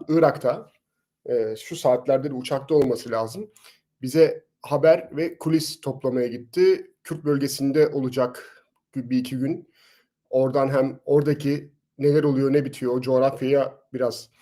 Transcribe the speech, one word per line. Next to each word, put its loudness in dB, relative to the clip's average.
Irak'ta. 2
Ee, -2
şu -14
saatlerde 0
de -10
uçakta -4
olması 0
lazım. -6
Bize 2
haber 2
ve -6
kulis -4
toplamaya -2
gitti. 0
Kürt -10
bölgesinde 0
olacak -4
bir -4
iki -4
gün. -6
Oradan 2
hem 0
oradaki 0
neler 4
oluyor, 2
ne 2
bitiyor, -4
o -2
coğrafyaya 0
biraz -4